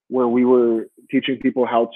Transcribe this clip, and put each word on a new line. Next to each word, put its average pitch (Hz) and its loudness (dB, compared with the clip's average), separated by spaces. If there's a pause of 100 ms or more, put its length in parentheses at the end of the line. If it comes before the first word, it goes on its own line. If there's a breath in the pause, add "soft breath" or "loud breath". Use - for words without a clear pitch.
where 123 0
we 123 2
were 120 2 (200)
teaching 131 -4
people 127 -2
how 117 -2